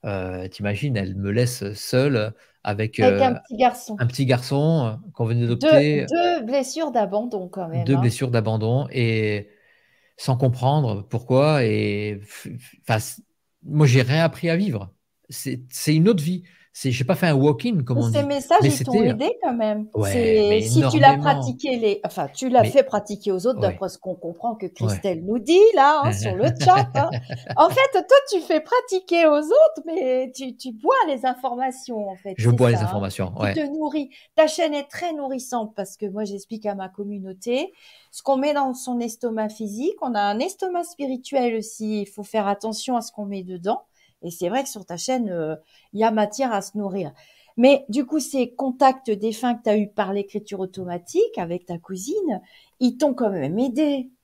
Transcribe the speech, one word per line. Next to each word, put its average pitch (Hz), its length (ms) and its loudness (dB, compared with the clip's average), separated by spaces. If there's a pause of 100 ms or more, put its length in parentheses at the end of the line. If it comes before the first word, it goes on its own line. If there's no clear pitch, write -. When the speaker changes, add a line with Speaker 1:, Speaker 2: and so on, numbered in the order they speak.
Speaker 1:
Euh, 92 460 -6
t'imagines, 101 480 -4
elle 92 180 -4
me 98 160 -4
laisse 120 420 -2
seule 123 600 0 (320)
avec, 107 340 -2
Speaker 2:
Avec 104 220 4
un 254 100 4
Speaker 1:
euh, 247 160 -4
Speaker 2:
petit 254 80 -12
garçon. 240 420 0
Speaker 1:
un 123 100 0
petit 135 180 -2
garçon, 139 640 2
euh, 120 260 -8
qu'on 120 100 -4
venait 117 240 0
Speaker 2:
Deux, 120 80 0
Speaker 1:
d'adopter. 151 540 4
Speaker 2:
deux 339 360 0
blessures 269 460 -2
d'abandon 208 560 -2
quand 180 220 -10
même, 123 160 -2
Speaker 1:
Deux 139 100 2
Speaker 2:
hein. 131 60 2
Speaker 1:
blessures 123 280 0
d'abandon 113 600 0
et 110 560 -2 (720)
sans 131 160 0
comprendre 127 760 0
pourquoi. 135 520 2
Et 104 600 -2
f-, - 220 -18 (100)
f-, - 240 -20
enfin, 113 160 -2
c-, - 240 -8 (420)
moi, 151 220 4
j'ai 131 160 6
réappris 156 480 0
à 165 60 2
vivre. 123 340 -2 (400)
C'est, 127 400 -8
c'est - 260 -2
une 165 140 6
autre 185 140 2
vie. 175 180 -4 (380)
C'est, 131 120 -2
j'ai 123 140 -2
pas 180 100 2
fait - 100 0
un 160 80 4
walk-in, 147 500 2
comme 123 140 -2
Speaker 2:
Mais 120 60 2
Speaker 1:
on 113 80 0
Speaker 2:
ces 285 100 2
Speaker 1:
dit. 285 60 -2
Speaker 2:
messages, 285 340 2
Speaker 1:
Mais - 80 6
Speaker 2:
ils 269 140 0
t'ont 262 100 -4
Speaker 1:
c'était 214 160 4
Speaker 2:
aidé 240 220 -2 (100)
quand 269 140 -2
même. 214 400 -2
Speaker 1:
Ouais, 214 160 0
Speaker 2:
C'est, 220 360 4
Speaker 1:
mais 214 140 4
Speaker 2:
si 226 140 0
tu 311 240 4
l'as 277 140 8
Speaker 1:
énormément. 285 100 0
Speaker 2:
pratiqué 254 540 0
les, 214 280 0
enfin, 165 260 -4
tu 254 180 -6
l'as 247 120 6
Speaker 1:
Mais - 80 4
Speaker 2:
fait 277 140 6
pratiquer 208 480 -4
aux 185 160 0
autres, 247 120 0
Speaker 1:
Ouais. 202 100 2
Speaker 2:
d'après 175 200 -6
ce - 80 -14
qu'on 190 160 -10
comprend 175 400 -8
que 208 140 -10
Speaker 1:
Ouais. 175 80 -10
Speaker 2:
Christelle 170 500 -4
nous 226 140 -2
dit 285 180 4 (160)
là, 294 300 6
hein, - 80 0
Speaker 1:
<laughs> - 20 -2
Speaker 2:
sur 196 220 -4
le 208 100 0 (180)
chat, 370 300 6
hein. - 160 0 (460)
En 320 140 6
fait, 539 240 2
toi, 359 100 2 (280)
tu 381 100 0
fais 311 200 0
pratiquer 370 640 0
aux 294 140 6
autres, 339 480 4
mais 262 480 -2
tu, 262 200 -12
tu 262 160 -12
bois 285 220 0 (140)
les 269 180 -4
informations, 247 840 -6
en 190 60 -12
fait, 190 220 -12
Speaker 1:
Je 113 100 0
Speaker 2:
c'est 120 80 4
Speaker 1:
bois 120 140 4
les 113 60 2
Speaker 2:
ça, 107 80 -2
hein. - 20 -2
Speaker 1:
informations, 95 520 -6
Speaker 2:
Tu - 40 -6
Speaker 1:
ouais. 101 140 -2
Speaker 2:
te 302 100 -4 (100)
nourris. 302 360 -6 (240)
Ta 311 100 6
chaîne 311 300 -2
est 285 120 -6
très 349 260 -8
nourrissante 254 600 -8
parce 190 220 -10
que 214 80 -8
moi, 202 200 -6
j'explique 202 420 -10
à 202 80 -4
ma 190 140 -10
communauté 202 840 -6 (380)
ce - 100 -18
qu'on 277 160 2
met 294 160 0
dans 269 220 0
son 247 240 -6
estomac 220 500 -4
physique. 220 540 -6
On 254 100 -4
a 208 80 0
un 202 160 0
estomac 359 460 -4
spirituel 262 720 -4
aussi. 214 480 -6
Il - 40 -6
faut - 160 -18
faire 208 240 -2
attention 220 500 -4
à 226 40 -2
ce 226 100 -14
qu'on 208 140 -10
met 196 160 -8
dedans. 185 400 -4 (420)
Et 175 80 -10
c'est 175 180 -4
vrai 180 140 -2
que 175 60 -8
sur 196 140 -14
ta 175 140 -12
chaîne, 240 320 -4
euh, 160 260 -4 (380)
il 202 60 -8
y 226 40 2
a 220 60 4
matière 214 420 0
à 196 120 -2
se - 120 -14
nourrir. 196 360 -6 (440)
Mais 269 320 6
du 254 200 -2
coup, 311 120 -2
ces 254 360 -2
contacts 254 560 2
défunts 220 420 -2
que 233 80 -8
t'as 214 160 2
eu 208 120 0
par 196 220 -4
l'écriture 202 480 -6
automatique 185 800 -4
avec 175 300 -6
ta 175 100 -8
cousine, 226 640 -6 (380)
ils 247 180 2
t'ont 285 160 2
quand 247 160 0
même 170 300 -2
aidé. 269 500 0 (140)